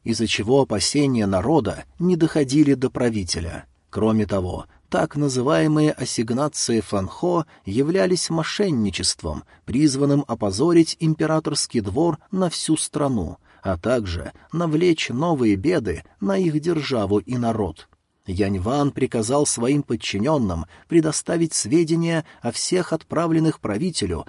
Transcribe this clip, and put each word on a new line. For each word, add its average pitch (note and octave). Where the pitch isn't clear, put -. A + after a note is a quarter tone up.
из-за A2+
чего B2
опасения A#2+
народа G#2
не F3+
доходили D3
до B2+
правителя. G#2
Кроме G#2+
того, F#2+
так -
называемые D3+
ассигнации A#2+
Фанхо D3+
являлись E3+
мошенничеством, A#2
призванным C#3+
опозорить B2
императорский D#3
двор D3
на F#3
всю -
страну, B2+
а F#2+
также F#2+
навлечь E3
новые B2
беды A2+
на G3
их D#3+
державу C3
и A2+
народ. A2
Янь G2
Ван C3+
приказал C3
своим C#3
подчиненным G#2+
предоставить E3
сведения E3
о -
всех -
отправленных D#3+
правителю G#2